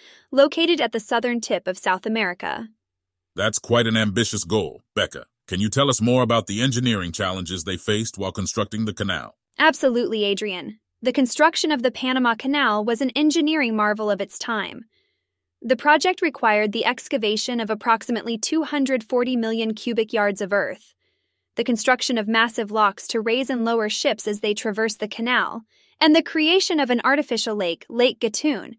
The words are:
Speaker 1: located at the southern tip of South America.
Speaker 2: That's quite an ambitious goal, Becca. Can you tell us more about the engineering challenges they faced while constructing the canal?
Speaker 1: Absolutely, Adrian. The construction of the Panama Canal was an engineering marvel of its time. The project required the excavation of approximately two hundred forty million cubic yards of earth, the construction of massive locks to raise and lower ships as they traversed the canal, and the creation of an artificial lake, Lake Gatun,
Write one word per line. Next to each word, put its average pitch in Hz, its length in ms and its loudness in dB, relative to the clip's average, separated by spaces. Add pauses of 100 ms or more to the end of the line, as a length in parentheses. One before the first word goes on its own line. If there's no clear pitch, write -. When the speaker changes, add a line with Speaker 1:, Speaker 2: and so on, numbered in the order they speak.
(300)
Speaker 1:
located 302 500 4
at 233 120 0
the 226 80 -2
southern 240 400 0
tip 202 260 -4
of 185 100 -4
South 185 300 -2
America. 220 640 -4 (680)
Speaker 2:
That's 104 240 -2
quite 117 300 2
an 113 80 0
ambitious 107 480 0
goal, 87 380 -2 (120)
Becca. 82 320 -4 (220)
Can 90 100 -4
you 107 100 0
tell 139 220 2
us 123 100 2
more 123 220 4
about 117 240 2
the 104 160 -4
engineering 117 480 0
challenges 92 540 -6
they 92 120 -6
faced 110 400 -4
while 98 140 -6
constructing 107 540 -4
the 107 100 -4
canal? 85 400 -6 (240)
Speaker 1:
Absolutely, 247 640 2
Adrian. 202 560 -4 (240)
The 247 100 0
construction 302 600 2
of 254 100 0
the 247 80 2
Panama 254 460 0
Canal 240 480 2
was 226 160 0
an 262 160 0
engineering 302 580 2
marvel 208 380 0
of 196 80 -2
its 202 180 -6
time. 220 460 -6 (760)
The 247 140 2
project 302 480 2
required 214 480 2
the 220 140 -4
excavation 226 720 -2
of 220 100 -4
approximately 220 680 -2
two 311 240 0
hundred 269 400 0
forty 247 320 0
million 226 400 -2
cubic 220 380 -2
yards 208 280 2
of 196 120 -2
earth, - 420 -2 (600)
the 233 100 -2
construction 247 520 0
of 214 100 -2
massive 226 440 0
locks 208 360 0
to 233 140 -2
raise 233 300 0
and 240 120 -2
lower 226 280 0
ships 226 360 -2
as 208 140 -2
they 208 140 0
traversed 214 460 -2
the 220 60 -4
canal, 226 580 -2 (360)
and 311 160 6
the 330 60 4
creation 330 580 2
of 269 80 0
an 240 160 0
artificial 240 500 0
lake, 175 360 -4
Lake 240 300 2
Gatun, 233 580 -2